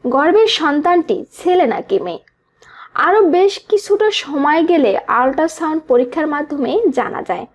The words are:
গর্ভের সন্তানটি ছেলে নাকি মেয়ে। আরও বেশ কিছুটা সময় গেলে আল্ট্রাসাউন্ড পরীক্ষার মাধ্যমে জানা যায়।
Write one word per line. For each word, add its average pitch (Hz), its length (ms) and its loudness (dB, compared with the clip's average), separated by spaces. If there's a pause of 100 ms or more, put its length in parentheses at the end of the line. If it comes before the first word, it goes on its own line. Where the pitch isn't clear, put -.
গর্ভের 349 480 2
সন্তানটি 311 640 0 (160)
ছেলে 359 340 0
নাকি 208 320 -4
মেয়ে। 165 240 -8 (760)
আরও 359 240 2 (100)
বেশ 381 220 2 (160)
কিছুটা 415 400 0 (120)
সময় 294 440 0
গেলে 311 280 2 (260)
আল্ট্রাসাউন্ড 311 720 -2
পরীক্ষার 254 380 0
মাধ্যমে 294 460 -4 (180)
জানা - 320 -4
যায়। - 320 -8